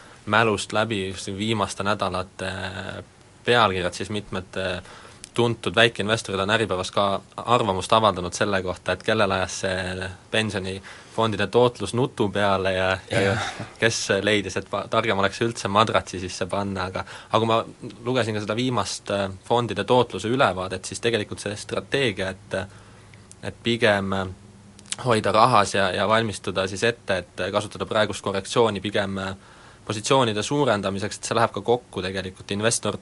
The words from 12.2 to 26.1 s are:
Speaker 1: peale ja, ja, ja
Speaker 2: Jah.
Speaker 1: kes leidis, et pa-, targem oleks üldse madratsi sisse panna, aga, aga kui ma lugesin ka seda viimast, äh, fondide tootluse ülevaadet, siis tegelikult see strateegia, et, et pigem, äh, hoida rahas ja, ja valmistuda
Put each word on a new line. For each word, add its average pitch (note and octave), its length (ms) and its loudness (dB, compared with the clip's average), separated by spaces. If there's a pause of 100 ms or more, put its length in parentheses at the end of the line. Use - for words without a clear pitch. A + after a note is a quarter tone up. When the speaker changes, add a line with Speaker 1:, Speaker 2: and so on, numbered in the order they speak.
Speaker 1:
peale G2 440 2
ja, F#2 120 0 (260)
ja, F#2+ 100 2
ja G2 120 2
Speaker 2:
Jah. G2 160 -2 (300)
Speaker 1:
kes A2+ 180 2 (240)
leidis, G2+ 360 0
et G2 140 -6
pa-, G2 160 -4
targem A2 320 2
oleks G2 240 0
üldse A2+ 240 -2
madratsi G2+ 560 2
sisse F#2 240 -6
panna, F#2+ 400 -4
aga, - 160 -6 (280)
aga A2 100 4
kui A2+ 80 2
ma A2+ 80 4 (480)
lugesin A#2 320 0
ka G#2 80 -4
seda G#2+ 100 -2
viimast, A#2+ 560 -2
äh, G2+ 160 0 (160)
fondide G#2+ 400 0
tootluse A2 480 2
ülevaadet, F#2+ 540 0
siis - 180 -8
tegelikult G#2+ 400 -2
see G2+ 160 -6
strateegia, G2 720 -2
et, - 260 -8 (880)
et G#2 200 -12
pigem, G#2+ 500 2
äh, F#2+ 160 -2 (720)
hoida A2 280 2
rahas G#2+ 440 6
ja, G2 160 4
ja F#2+ 160 2
valmistuda G#2 640 0